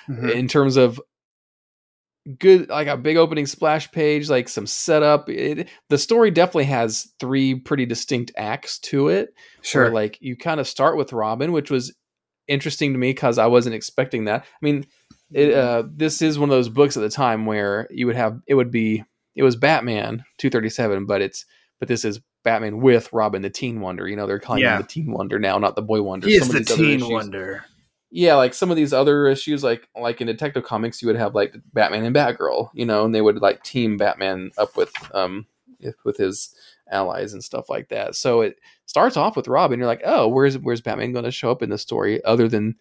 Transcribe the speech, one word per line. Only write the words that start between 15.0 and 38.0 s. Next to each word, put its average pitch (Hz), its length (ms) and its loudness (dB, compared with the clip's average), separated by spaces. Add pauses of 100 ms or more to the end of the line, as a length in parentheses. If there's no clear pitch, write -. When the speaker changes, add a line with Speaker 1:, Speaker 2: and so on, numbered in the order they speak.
Speaker 2:
it, 147 180 4
Speaker 1:
Mm-hmm. 120 360 2
Speaker 2:
uh, - 80 -16
this 151 280 -2
is 151 160 2
one 143 100 2
of 139 60 4
those 123 160 2
books 139 260 2
at 123 40 -2
the 107 100 -2
time 113 360 0
where 104 440 -2
you 123 160 -4
would 117 100 -2
have, 117 300 -2
it 143 80 2
would 123 160 2
be, 110 340 -2 (300)
it 135 80 -2
was 127 140 4
Batman 117 680 0 (140)
two 139 100 -2
thirty-seven, 110 580 -2
but 101 140 0
it's, - 240 -6 (340)
but - 100 -8
this 117 180 -2
is 107 140 -6 (220)
Batman 110 380 -2
with 123 320 6
Robin 107 300 0
the 98 80 -6
Teen 117 300 -8
Wonder. 95 280 -8
You 104 80 -8
know, 104 100 -6
they're 101 120 -4
calling 120 240 -2
Speaker 1:
Yeah. 113 140 4
Speaker 2:
him 98 60 -2
the - 60 -18
Teen 151 220 -8
Wonder 104 280 -4
now, 98 200 0
not 101 180 0
the 104 60 -2
Boy 107 200 0
Wonder. 95 260 -6
Speaker 1:
He 214 80 6
is 180 100 6
Speaker 2:
Some 123 40 0
of - 40 0
Speaker 1:
the - 60 0
Speaker 2:
these 110 100 -2
other 160 120 2
Speaker 1:
Teen 147 180 4
Speaker 2:
issues 120 100 -6
Speaker 1:
Wonder. 98 540 -8 (520)
Speaker 2:
Yeah, 170 200 6
like, 127 180 4
some 180 160 0
of 170 60 0
these 147 160 2
other 143 340 4
issues, 139 380 0
like, 117 240 -2 (120)
like 120 200 -4
in 117 80 -4
Detective 131 340 -4
Comics, 113 400 -6
you 120 60 0
would 110 80 2
have, 110 180 -2
like, 104 220 -2 (160)
Batman 107 320 0
and 120 100 0
Batgirl, 117 580 0
you 120 140 -6
know, 107 180 2
and 113 80 0
they 110 80 2
would, 107 220 4
like, 101 220 2
team 113 320 -2
Batman 95 600 -4
up 104 200 -2
with, 92 160 -2 (200)
um, 95 340 -4 (580)
with - 140 -4
his 98 360 -4 (340)
allies 98 440 -4
and 98 100 -16
stuff - 260 -10
like 120 200 -8
that. 107 260 -6